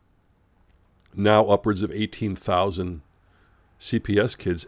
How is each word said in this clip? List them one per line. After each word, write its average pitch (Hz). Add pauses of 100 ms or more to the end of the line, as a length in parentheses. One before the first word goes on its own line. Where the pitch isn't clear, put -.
(1160)
now 107
upwards 101
of 107
eighteen 107
thousand 90 (760)
C -
P 101
S 110
kids 87